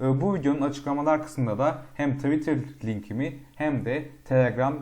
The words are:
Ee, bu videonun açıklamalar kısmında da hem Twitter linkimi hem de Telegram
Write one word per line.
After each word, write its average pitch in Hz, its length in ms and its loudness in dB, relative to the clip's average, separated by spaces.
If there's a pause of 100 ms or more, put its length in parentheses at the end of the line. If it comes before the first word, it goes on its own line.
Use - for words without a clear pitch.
Ee, 131 200 2
bu 196 140 2
videonun 143 260 2
açıklamalar 147 600 0
kısmında 113 340 -2
da 151 200 0 (160)
hem 143 240 0
Twitter 151 400 0 (260)
linkimi 110 560 -4 (160)
hem 143 300 -2
de 135 240 -4 (160)
Telegram 127 560 2